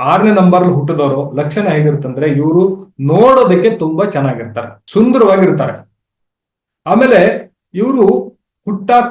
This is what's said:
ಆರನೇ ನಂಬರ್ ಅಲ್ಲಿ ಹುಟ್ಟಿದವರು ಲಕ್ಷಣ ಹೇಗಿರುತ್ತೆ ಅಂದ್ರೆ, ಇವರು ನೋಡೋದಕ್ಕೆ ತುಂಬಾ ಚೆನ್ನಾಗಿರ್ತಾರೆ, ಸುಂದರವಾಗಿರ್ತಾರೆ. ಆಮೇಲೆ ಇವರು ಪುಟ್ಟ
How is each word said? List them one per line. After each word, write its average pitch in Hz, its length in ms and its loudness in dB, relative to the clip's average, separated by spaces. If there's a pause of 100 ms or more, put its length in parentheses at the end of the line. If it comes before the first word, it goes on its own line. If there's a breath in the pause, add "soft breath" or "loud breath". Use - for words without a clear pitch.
ಆರನೇ 185 300 2
ನಂಬರ್ 180 300 4
ಅಲ್ಲಿ 175 140 0
ಹುಟ್ಟಿದವರು 139 640 -4
ಲಕ್ಷಣ 165 320 -4
ಹೇಗಿರುತ್ತೆ 151 400 -2
ಅಂದ್ರೆ, 135 220 -4
ಇವರು 165 720 -2
ನೋಡೋದಕ್ಕೆ 208 680 2
ತುಂಬಾ 160 340 -4
ಚೆನ್ನಾಗಿರ್ತಾರೆ, 120 840 -8
ಸುಂದರವಾಗಿರ್ತಾರೆ. 190 1000 0 (1000)
ಆಮೇಲೆ 208 640 2 (220)
ಇವರು 226 560 0 (340)
ಪುಟ್ಟ 196 260 -8 (200)